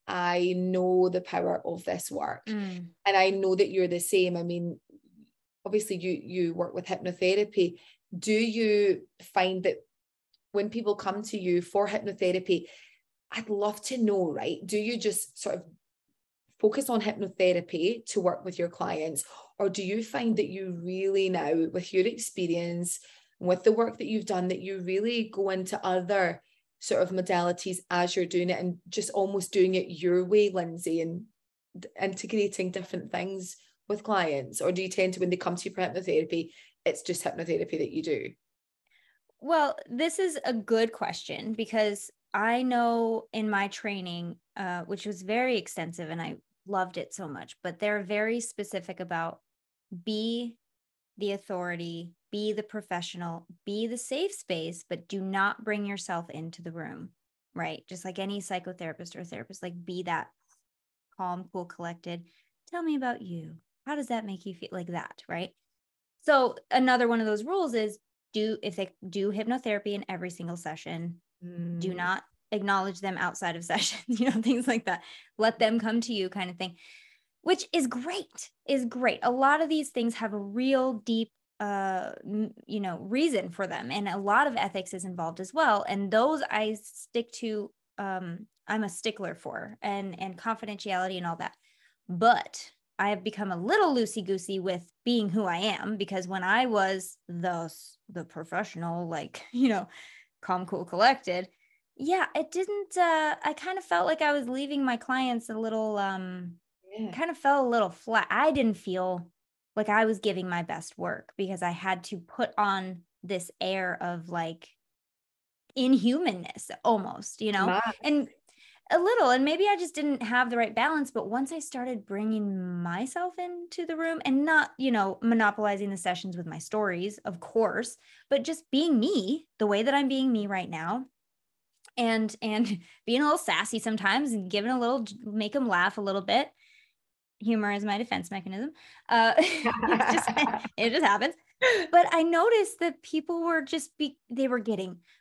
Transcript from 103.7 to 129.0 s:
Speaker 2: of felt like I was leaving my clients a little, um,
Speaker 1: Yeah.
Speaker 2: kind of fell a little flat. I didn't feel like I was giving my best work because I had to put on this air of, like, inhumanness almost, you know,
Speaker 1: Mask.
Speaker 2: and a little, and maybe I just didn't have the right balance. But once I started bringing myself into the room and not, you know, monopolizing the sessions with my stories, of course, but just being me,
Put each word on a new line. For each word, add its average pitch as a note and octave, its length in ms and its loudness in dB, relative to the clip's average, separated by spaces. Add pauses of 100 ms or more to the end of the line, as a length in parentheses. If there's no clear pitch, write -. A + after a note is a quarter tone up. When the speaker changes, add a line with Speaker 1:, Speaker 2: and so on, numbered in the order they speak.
Speaker 2:
of F#4 60 -8
felt - 240 2
like D#4+ 140 2
I D4 120 4
was C4+ 140 0
leaving C#4 380 -2
my A#3+ 120 2
clients B3+ 520 -2
a A3 80 -6
little, A3 400 0
um, F#3 560 -4 (440)
Speaker 1:
Yeah. A3 140 -4
Speaker 2:
kind D#4 200 -4
of - 60 -8
fell C#4 280 4
a A#3+ 40 0
little A3 200 4
flat. A3+ 400 0
I C4+ 220 4
didn't A#3 260 2
feel F#3 520 -2 (460)
like G#3+ 140 0
I A3 160 6
was A3 140 2
giving F#3 300 -2
my F3 140 0
best E3 340 -8
work - 400 -6
because F#3 260 -4
I F3 80 2
had F3+ 340 -2
to F#3 140 -8
put - 380 -4
on F#3+ 440 0 (220)
this F3+ 360 -4
air F#3 420 -2
of, F3 280 -6
like, E3 400 -6 (1080)
inhumanness B3 920 2 (140)
almost, G#3 580 0
you G#3+ 100 0
know, G3 160 2
Speaker 1:
Mask. G#3+ 360 0
Speaker 2:
and D4 240 2 (640)
a E4+ 80 6
little, F#4+ 300 6
and B3+ 160 6
maybe E4 240 4
I G4+ 80 4
just E4+ 180 -6
didn't D4 260 0
have A#3+ 280 2
the A#3+ 80 0
right A3 180 0
balance. D4 360 2
But G#3 180 -4
once C4+ 240 -2
I D#4+ 60 -6
started B3 460 -6
bringing G3 800 -2
myself C4 560 -4
into F4 460 -6
the E4 100 -4
room E4 300 -2
and C4+ 180 4
not, D#4 340 4
you C4 140 2
know, G3 300 2
monopolizing G#3 680 2
the G3 80 -6
sessions F3+ 380 -4
with F3 100 -8
my D#3+ 120 -6
stories, G3 640 -2
of F3 200 -8
course, - 580 0 (320)
but C#4 140 2
just D#4+ 260 -6
being C#4+ 300 4
me, C4+ 480 0 (120)